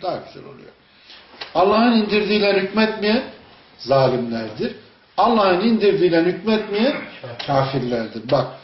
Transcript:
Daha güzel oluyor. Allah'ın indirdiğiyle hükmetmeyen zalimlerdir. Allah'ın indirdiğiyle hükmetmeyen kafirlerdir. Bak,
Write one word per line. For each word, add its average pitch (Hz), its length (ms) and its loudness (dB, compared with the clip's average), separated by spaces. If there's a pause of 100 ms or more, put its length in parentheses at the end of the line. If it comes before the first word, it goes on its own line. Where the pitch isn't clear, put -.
Daha 170 160 -6 (100)
güzel - 160 -20
oluyor. - 280 -20 (840)
Allah'ın 214 360 4
indirdiğiyle 202 680 2
hükmetmeyen 214 640 0 (540)
zalimlerdir. 117 960 -2 (420)
Allah'ın 196 440 2
indirdiğiyle 180 640 2
hükmetmeyen 208 720 0 (520)
kafirlerdir. 123 840 -4
Bak, 135 160 2 (160)